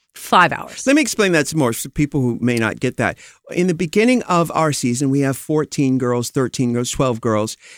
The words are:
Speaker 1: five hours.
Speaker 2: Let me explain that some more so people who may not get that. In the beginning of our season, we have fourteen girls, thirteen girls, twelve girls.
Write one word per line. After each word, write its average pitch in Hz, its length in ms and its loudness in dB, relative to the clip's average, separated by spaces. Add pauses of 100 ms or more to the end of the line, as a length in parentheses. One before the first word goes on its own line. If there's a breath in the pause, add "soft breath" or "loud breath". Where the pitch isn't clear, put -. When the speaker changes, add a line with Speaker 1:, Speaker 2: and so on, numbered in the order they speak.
(160)
Speaker 1:
five 180 380 2
hours. - 340 -10
Speaker 2:
Let 277 80 4
me 311 60 4
explain 196 320 0
that 151 140 2
some 160 120 -2
more 120 140 2
so - 160 -10
people 147 320 -2
who 123 200 0
may 120 160 0
not 113 220 -2
get 127 180 -4
that. 107 200 -2 (340 loud breath)
In 180 160 0
the 175 80 0
beginning 208 480 2
of 170 320 0
our 156 180 2
season, 131 380 0
we 139 80 2
have 135 180 0
fourteen 147 640 0
girls, 123 320 -2
thirteen 123 420 -2
girls, 120 160 -2
twelve 123 320 -2
girls. 110 360 -2 (200 loud breath)